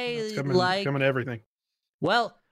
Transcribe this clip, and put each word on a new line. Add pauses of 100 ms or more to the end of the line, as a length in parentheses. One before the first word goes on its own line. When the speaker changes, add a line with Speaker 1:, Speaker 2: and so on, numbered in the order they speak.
(180)
Speaker 1:
It's
coming,
Speaker 2:
like
Speaker 1:
coming
to
everything. (580)
Speaker 2:
Well, (120)